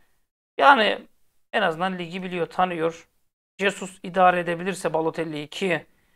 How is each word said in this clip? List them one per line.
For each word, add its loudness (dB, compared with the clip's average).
Yani 4
en 0
azından -2
ligi -10
biliyor, -4
tanıyor. -2
Jesus -4
idare 4
edebilirse -4
Balotelli'yi -4
ki, -2